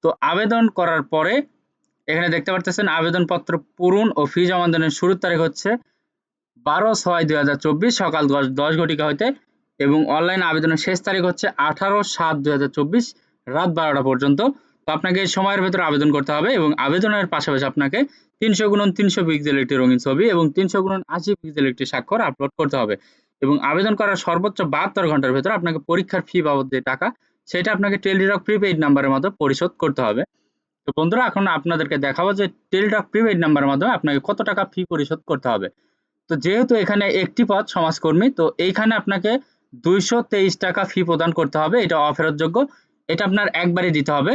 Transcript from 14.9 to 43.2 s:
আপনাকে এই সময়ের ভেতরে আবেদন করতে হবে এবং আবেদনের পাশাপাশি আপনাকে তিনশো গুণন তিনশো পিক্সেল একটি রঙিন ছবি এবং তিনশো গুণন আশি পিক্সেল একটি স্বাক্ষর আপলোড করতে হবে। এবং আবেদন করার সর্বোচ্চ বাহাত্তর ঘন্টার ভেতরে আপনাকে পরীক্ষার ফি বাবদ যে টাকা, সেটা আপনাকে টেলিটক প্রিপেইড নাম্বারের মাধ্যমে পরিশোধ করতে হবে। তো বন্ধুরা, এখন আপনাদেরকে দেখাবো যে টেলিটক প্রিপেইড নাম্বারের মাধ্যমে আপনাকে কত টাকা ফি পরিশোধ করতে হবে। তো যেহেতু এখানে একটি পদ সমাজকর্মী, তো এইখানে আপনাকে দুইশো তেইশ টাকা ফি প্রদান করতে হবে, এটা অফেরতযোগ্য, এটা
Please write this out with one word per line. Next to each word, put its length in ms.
আপনাকে 280
এই 100
সময়ের 280
ভেতরে 260
আবেদন 260
করতে 220
হবে 200
এবং 120
আবেদনের 480
পাশাপাশি 380
আপনাকে 280
তিনশো 300
গুণন 260
তিনশো 300
পিক্সেল 360
একটি 140
রঙিন 280
ছবি 280
এবং 100
তিনশো 280
গুণন 180
আশি 240
পিক্সেল 320
একটি 200
স্বাক্ষর 280
আপলোড 300
করতে 220
হবে। 160
এবং 200
আবেদন 340
করার 300
সর্বোচ্চ 340
বাহাত্তর 380
ঘন্টার 240
ভেতরে 240
আপনাকে 200
পরীক্ষার 380
ফি 140
বাবদ 320
যে 60
টাকা, 180
সেটা 280
আপনাকে 220
টেলিটক 500
প্রিপেইড 360
নাম্বারের 300
মাধ্যমে 280
পরিশোধ 300
করতে 240
হবে। 140
তো 100
বন্ধুরা, 340
এখন 140
আপনাদেরকে 400
দেখাবো 320
যে 60
টেলিটক 400
প্রিপেইড 320
নাম্বারের 280
মাধ্যমে 260
আপনাকে 300
কত 120
টাকা 220
ফি 100
পরিশোধ 280
করতে 200
হবে। 180
তো 40
যেহেতু 300
এখানে 220
একটি 180
পদ 120
সমাজকর্মী, 520
তো 60
এইখানে 300
আপনাকে 360
দুইশো 320
তেইশ 220
টাকা 160
ফি 120
প্রদান 260
করতে 240
হবে, 220
এটা 120
অফেরতযোগ্য, 480
এটা 160